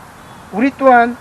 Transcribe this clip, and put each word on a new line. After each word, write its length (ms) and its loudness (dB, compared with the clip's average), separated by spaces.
우리 240 -4
또한 440 0